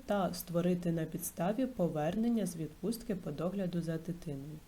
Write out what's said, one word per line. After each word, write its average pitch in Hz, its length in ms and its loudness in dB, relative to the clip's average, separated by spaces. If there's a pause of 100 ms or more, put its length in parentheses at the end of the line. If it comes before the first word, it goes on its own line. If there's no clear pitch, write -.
та 185 280 2
створити 175 580 2
на 165 120 2
підставі 196 640 0
повернення 190 800 2
з 175 100 -4
відпустки 175 580 -4
по - 160 -4
догляду 175 520 0
за 160 160 -2
дитиною. 151 680 -6